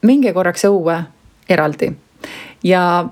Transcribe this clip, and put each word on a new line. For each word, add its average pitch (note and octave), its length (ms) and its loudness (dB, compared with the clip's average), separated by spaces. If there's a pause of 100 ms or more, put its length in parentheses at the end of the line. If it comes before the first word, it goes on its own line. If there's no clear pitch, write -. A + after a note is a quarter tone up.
minge B3 320 4
korraks F3 320 -2
õue E3+ 380 0 (460)
eraldi D#3 420 -2 (720)
ja F3 480 0